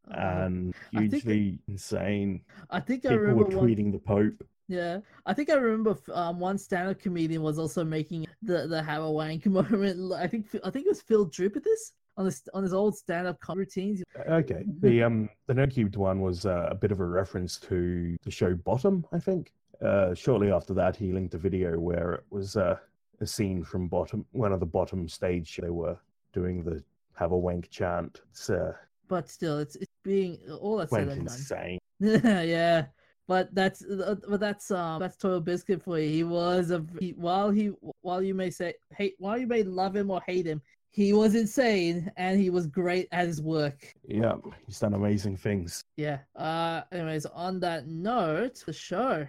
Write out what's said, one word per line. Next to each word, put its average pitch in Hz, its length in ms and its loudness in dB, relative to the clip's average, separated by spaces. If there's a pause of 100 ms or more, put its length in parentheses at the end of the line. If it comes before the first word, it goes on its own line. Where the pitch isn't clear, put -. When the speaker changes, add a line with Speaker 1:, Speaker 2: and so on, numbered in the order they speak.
Speaker 1:
Oh. - 100 -10
Speaker 2:
and 90 560 -2 (200)
Speaker 1:
I 107 120 2
think - 40 2 (120)
Speaker 2:
hugely 104 440 0
insane. 101 720 -2 (280)
Speaker 1:
I 185 100 -4
think 254 260 -4
I 262 40 2
Speaker 2:
People 220 140 4
Speaker 1:
remember 208 220 6
Speaker 2:
were 190 120 -2
Speaker 1:
one 123 100 4
Speaker 2:
tweeting 104 240 2
the 98 80 -2
Pope. 104 440 0 (240)
Speaker 1:
Yeah. 175 320 -4 (260)
I 190 80 0
think 285 160 0
I 311 60 6
remember 220 360 4
f-, - 240 -6
um, 175 240 -2
one 196 200 0
stand-up 190 400 -2
comedian 160 420 0
was 151 160 0
also 160 260 -2
making 160 440 -4 (160)
the, 170 240 0
the 160 160 -2
"Have 151 200 -4
a 156 80 -2
wank" 156 340 -2
<laughs> - 20 6
moment. 190 680 2
I 170 140 -2
think, 220 200 -4 (160)
I 185 60 -4
think 277 160 -6
it 403 40 4
was - 120 0
Phil 208 260 4
Drupatis 262 680 -2 (240)
on 190 80 -2
his, - 160 -2 (120)
on 190 100 -2
his 180 100 0
old 202 220 2
stand-up 180 440 -4
com-, 175 180 -6
routines. 190 460 -4 (140)
Speaker 2:
Uh, 151 180 -2
okay. - 360 0
Speaker 1:
<laughs> 151 100 -10
Speaker 2:
The, 117 220 8
um, 110 260 2 (180)
the 131 60 0
Nerdcubed 123 440 2
one 95 240 2
was, 92 240 -2
uh, 87 240 0
a - 60 -4
bit 104 160 0
of 95 80 -2
a 92 60 0
reference 90 560 -2
to 87 640 -2
the 98 80 -8
show 90 220 2
Bottom, 131 580 0
I 170 80 -2
think. 185 320 -2 (320)
Uh, 98 300 2
shortly 101 380 2
after 92 240 0
that, 90 200 2
he 95 180 -4
linked 92 200 -4
a 87 60 -8
video 90 400 0
where 85 340 -2
it - 160 -6
was, 98 280 -8
uh, 90 200 2 (420)
a 104 60 -2
scene 95 380 -2
from 92 240 -4
Bottom, 90 440 -2
one 107 200 0
of 92 80 0
the 92 60 0
Bottom 87 420 -2
stage 90 400 -2
show. - 160 -10
They 85 60 -4
were 85 280 -4 (360)
doing 90 300 -2
the 82 200 -6 (320)
"Have 85 180 0
a 90 40 4
wank" 87 320 -2
chant. 87 520 -4 (100)
It's, - 180 -10
uh, 85 240 -2 (360)
Speaker 1:
But 175 200 -4
still, 151 300 -4
it's, 147 160 -6
it's 190 160 -10 (120)
being, 190 340 0 (240)
all 208 160 -2
that's 160 140 -2
said 123 160 2
Speaker 2:
went 139 120 -6
Speaker 1:
and 135 80 -6
done. 123 100 -10
Speaker 2:
insane. 90 420 -6 (200)
Speaker 1:
<laughs> - 0 - (480)
Yeah. 165 380 4 (420)
But 185 280 2
that's, 190 300 2
uh, 196 300 -2 (120)
but 202 140 0
that's, 208 300 -4
um, 170 280 -2
that's 185 160 -4
Total 185 240 0
Biscuit 175 420 -2
for 170 180 -2
you. 151 100 2
He 160 160 2
was 175 460 2
a, 170 120 0 (160)
he, 180 120 -4
while 185 380 0
he, 208 220 2 (300)
while 180 200 -2
you 190 120 0
may 185 160 -2
say, 175 240 -6 (240)
hate, 202 220 -2
while 202 180 -2
you 254 100 -4
may 226 160 2
love 185 320 0
him 202 160 0
or 175 160 0
hate 180 180 0
him, 156 160 -2 (280)
he 202 240 4
was 214 220 8
insane 202 840 2
and 185 240 2
he 185 80 4
was 175 180 2
great 180 460 0
at 175 140 2
his 156 140 -4
work. 151 520 -2 (120)
Speaker 2:
Yeah, 110 300 2 (300)
he's - 140 -14
done 104 160 2
amazing 101 420 2
things. 95 440 -2 (140)
Speaker 1:
Yeah. 147 240 -4 (160)
Uh, 165 460 -2 (100)
anyways, 160 360 -4
on 185 340 -6
that 165 260 -4
note, 185 800 -2
the 160 80 -8
show. 180 560 -2